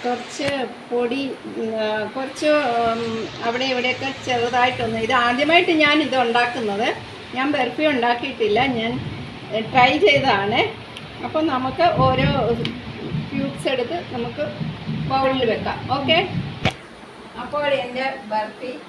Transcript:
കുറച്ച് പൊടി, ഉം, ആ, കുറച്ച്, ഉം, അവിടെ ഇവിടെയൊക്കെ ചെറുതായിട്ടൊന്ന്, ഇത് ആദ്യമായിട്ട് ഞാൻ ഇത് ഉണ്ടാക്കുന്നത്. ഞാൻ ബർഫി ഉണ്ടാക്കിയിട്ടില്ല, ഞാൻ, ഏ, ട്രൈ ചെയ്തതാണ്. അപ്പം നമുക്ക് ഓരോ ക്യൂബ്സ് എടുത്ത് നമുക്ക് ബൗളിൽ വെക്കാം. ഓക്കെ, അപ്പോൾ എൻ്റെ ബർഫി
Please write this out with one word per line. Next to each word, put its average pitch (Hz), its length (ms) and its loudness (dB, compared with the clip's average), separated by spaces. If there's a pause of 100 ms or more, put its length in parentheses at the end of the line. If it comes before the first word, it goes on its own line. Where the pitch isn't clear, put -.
കുറച്ച് 247 600 -2 (240)
പൊടി, 247 400 -2 (140)
ഉം, 220 260 -6 (100)
ആ, 214 240 0
കുറച്ച്, 269 420 -4
ഉം, 233 840 2 (160)
അവിടെ 240 200 0
ഇവിടെയൊക്കെ 254 500 0 (120)
ചെറുതായിട്ടൊന്ന്, 247 720 2
ഇത് 226 140 0
ആദ്യമായിട്ട് 302 580 4
ഞാൻ 302 320 4
ഇത് 254 140 0
ഉണ്ടാക്കുന്നത്. 240 800 0 (380)
ഞാൻ 269 180 0
ബർഫി 277 340 0
ഉണ്ടാക്കിയിട്ടില്ല, 240 800 2
ഞാൻ, 240 340 -2 (520)
ഏ, 220 80 0
ട്രൈ 262 380 4
ചെയ്തതാണ്. 262 640 6 (640)
അപ്പം 311 220 0
നമുക്ക് 262 360 0
ഓരോ 254 720 4 (760)
ക്യൂബ്സ് 277 360 -2
എടുത്ത് 269 440 -2
നമുക്ക് 240 320 -4 (640)
ബൗളിൽ 262 420 2
വെക്കാം. - 480 -2
ഓക്കെ, 320 300 0 (1120)
അപ്പോൾ 285 260 -4
എൻ്റെ 262 480 -2 (140)
ബർഫി 214 440 -6 (160)